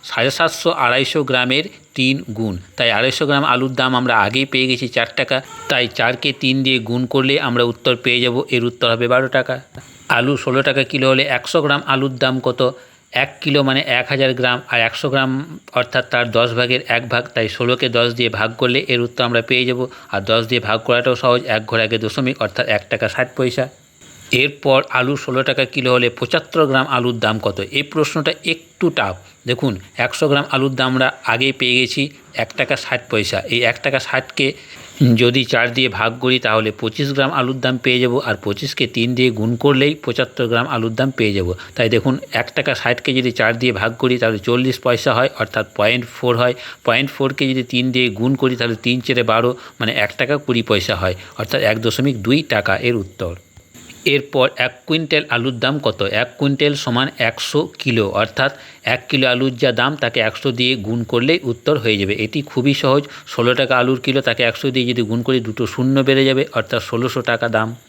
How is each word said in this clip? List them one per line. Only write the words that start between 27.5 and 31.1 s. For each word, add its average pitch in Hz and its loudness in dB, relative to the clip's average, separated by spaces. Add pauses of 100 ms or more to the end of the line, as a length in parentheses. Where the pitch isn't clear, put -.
এই 143 -2
প্রশ্নটা 151 0 (200)
একটু - -4 (120)
টাফ। 95 -2 (320)
দেখুন, 123 -2 (340)
একশো - 0
গ্রাম 143 2
আলুর 135 0
দাম 131 0
আমরা 131 2 (240)